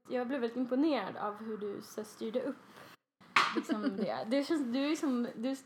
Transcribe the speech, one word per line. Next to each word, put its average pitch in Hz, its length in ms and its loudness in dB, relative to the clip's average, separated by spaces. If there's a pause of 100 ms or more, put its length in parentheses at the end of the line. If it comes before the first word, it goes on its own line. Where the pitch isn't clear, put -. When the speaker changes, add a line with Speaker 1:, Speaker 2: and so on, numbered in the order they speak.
Speaker 1:
jag 247 200 0
blev 277 120 0
väldigt 233 160 0
imponerad 254 600 2
av 208 200 -4
hur 220 220 -6
du 202 240 -4
så - 180 -10
här 214 80 -6
styrde 226 340 -4
upp 269 140 -2 (1000)
liksom 214 260 0
Speaker 2:
<laughs> 202 140 0
Speaker 1:
det. 175 300 0
Det 269 180 4
känns, 302 180 2 (100)
du 277 200 2
är 320 40 0
som, 247 400 0
du, 262 300 -2